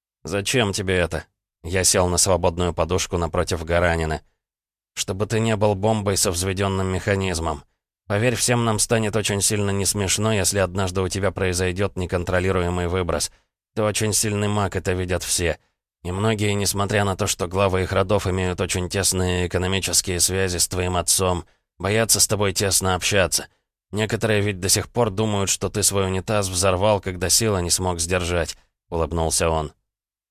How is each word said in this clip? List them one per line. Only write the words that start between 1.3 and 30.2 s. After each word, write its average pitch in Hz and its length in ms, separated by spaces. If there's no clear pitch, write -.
Я 90 220
сел 90 240
на 87 80
свободную 87 560
подушку 87 460
напротив 85 460
Гаранина. 82 580
"Чтобы 98 320
ты 110 140
не 113 160
был 104 180
бомбой 101 420
со 101 140
взведенным 95 560
механизмом. 90 760
Поверь, 110 300
всем 120 280
нам 107 140
станет 110 380
очень 101 240
сильно 101 300
не 98 140
смешно, 104 480
если 101 280
однажды 92 400
у 92 80
тебя 95 240
произойдет 92 640
неконтролируемый 90 920
выброс. 85 460
Ты 110 80
очень 107 300
сильный 104 360
маг, 101 280
это 92 160
видят 90 320
все. 85 340
И 87 80
многие, 104 420
несмотря 101 480
на 98 140
то, 101 100
что 95 220
главы 92 340
их 87 100
родов 95 360
имеют 90 320
очень 90 280
тесные 90 600
экономические 90 720
связи 92 380
с - 100
твоим 90 280
отцом, 87 480
боятся 104 420
с - 80
тобой 101 240
тесно 95 420
общаться. 87 540
Некоторые 107 500
ведь 98 200
до 95 80
сих 101 200
пор 117 220
думают, 101 400
что - 180
ты 101 140
свой 98 240
унитаз 95 420
взорвал, 95 520
когда 90 280
сила 104 300
не 87 120
смог 90 280
сдержать", — 87 580
улыбнулся 82 640
он. 78 220